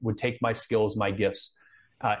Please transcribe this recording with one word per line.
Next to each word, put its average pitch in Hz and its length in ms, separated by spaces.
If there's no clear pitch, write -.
would 113 140
take 123 240
my 117 120
skills, 107 420
my 107 140
gifts, - 440
uh, 107 180